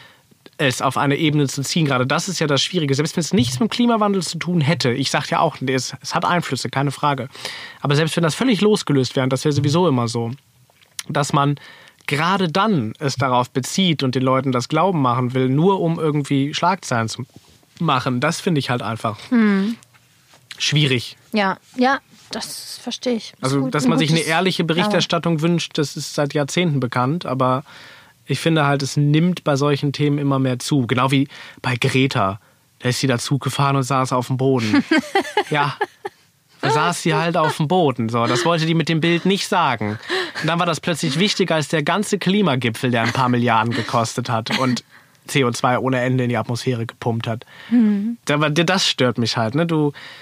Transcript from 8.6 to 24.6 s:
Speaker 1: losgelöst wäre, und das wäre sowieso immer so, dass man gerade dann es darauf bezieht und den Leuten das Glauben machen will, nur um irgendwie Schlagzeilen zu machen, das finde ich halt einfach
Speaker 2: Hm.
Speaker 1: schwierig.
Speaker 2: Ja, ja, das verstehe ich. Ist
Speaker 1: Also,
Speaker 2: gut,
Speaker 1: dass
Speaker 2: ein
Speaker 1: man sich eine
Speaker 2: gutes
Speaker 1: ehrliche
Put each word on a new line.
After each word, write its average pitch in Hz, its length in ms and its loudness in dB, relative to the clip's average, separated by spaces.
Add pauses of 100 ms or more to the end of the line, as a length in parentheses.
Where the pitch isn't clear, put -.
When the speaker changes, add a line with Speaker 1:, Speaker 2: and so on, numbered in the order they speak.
Speaker 1:
losgelöst 156 560 2
wäre, 131 80 2
und 131 80 0
das 131 100 -2
wäre 151 100 2
sowieso 151 360 2
immer 123 180 2
so, 117 240 -4 (760)
dass 147 240 -2
man 143 260 2 (480)
gerade 175 440 0
dann 175 480 2
es 135 160 -2
darauf 123 340 2
bezieht 156 540 0
und 127 100 0
den 135 80 0
Leuten 131 300 2
das 123 180 -2
Glauben 165 320 2
machen 123 320 0
will, 131 160 2
nur 170 320 2
um 165 160 0
irgendwie 147 560 0
Schlagzeilen 135 560 0
zu - 160 -10 (540)
machen, 135 400 0
das 151 200 0
finde 160 200 0
ich 131 100 -6
halt 123 140 -2
einfach 113 340 -6 (120)
Speaker 2:
Hm. 214 460 2 (840)
Speaker 1:
schwierig. 139 600 0 (160)
Speaker 2:
Ja, 196 240 0 (180)
ja, 254 240 2 (320)
das - 500 -12
verstehe 247 340 -6
ich. - 180 -10
Ist - 100 -18
Speaker 1:
Also, 135 180 0
Speaker 2:
gut, 139 140 -2
Speaker 1:
dass 151 100 0
Speaker 2:
ein 254 40 4
Speaker 1:
man 160 100 4
sich 156 100 2
eine 160 100 4
Speaker 2:
gutes 147 120 -2
Speaker 1:
ehrliche 175 320 0